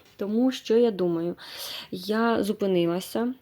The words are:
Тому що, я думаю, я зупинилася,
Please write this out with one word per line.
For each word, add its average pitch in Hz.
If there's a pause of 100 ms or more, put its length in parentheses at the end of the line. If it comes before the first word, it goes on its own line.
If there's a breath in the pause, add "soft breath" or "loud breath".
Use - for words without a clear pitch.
(180 loud breath)
Тому 220
що, 226
я 240
думаю, 175 (560 loud breath)
я 214
зупинилася, 196